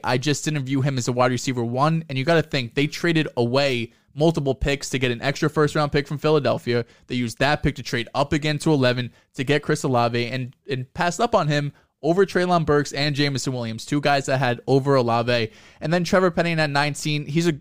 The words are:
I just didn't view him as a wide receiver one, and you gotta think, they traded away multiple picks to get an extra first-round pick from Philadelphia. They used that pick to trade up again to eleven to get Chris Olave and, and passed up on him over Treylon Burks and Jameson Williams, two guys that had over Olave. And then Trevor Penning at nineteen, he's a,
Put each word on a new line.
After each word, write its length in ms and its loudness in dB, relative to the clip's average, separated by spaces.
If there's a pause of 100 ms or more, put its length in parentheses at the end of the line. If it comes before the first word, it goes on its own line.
I 140 0
just 280 -2
didn't 200 -4
view 160 0
him 160 0
as 100 -4
a 40 0
wide 200 2
receiver 320 -2
one, 460 0
and 80 -6
you 80 -2
gotta 180 2
think, 320 -6
they 120 2
traded 400 0 (100)
away 560 0 (220)
multiple 400 2
picks 340 -2
to 100 -2
get 120 0
an 100 -6
extra 280 0
first-round 420 0
pick 160 0
from 100 -6
Philadelphia. 680 0 (240)
They 80 -6
used 220 -4
that 240 2
pick 140 0
to 80 -12
trade 320 -6
up 180 0
again 260 0
to 140 2
eleven 400 2 (220)
to 100 -4
get 160 2
Chris 220 -2
Olave 420 0
and, 280 -8 (140)
and 260 -6
passed 280 -2
up 120 -2
on 140 2
him 240 0 (320)
over 220 4
Treylon 400 0
Burks 260 2
and 240 -2
Jameson 380 -2
Williams, 320 -6
two 160 -2
guys 240 2
that 140 0
had 280 0
over 280 4
Olave. 560 2 (280)
And 140 -4
then 100 2
Trevor 260 4
Penning 300 0
at 100 0
nineteen, 560 -2
he's 220 0
a, 140 2